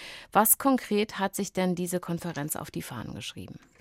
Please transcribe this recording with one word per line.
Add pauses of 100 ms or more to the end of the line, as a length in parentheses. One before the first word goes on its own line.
(320)
was
konkret
hat
sich
denn
diese
Konferenz
auf
die
Fahnen
geschrieben? (260)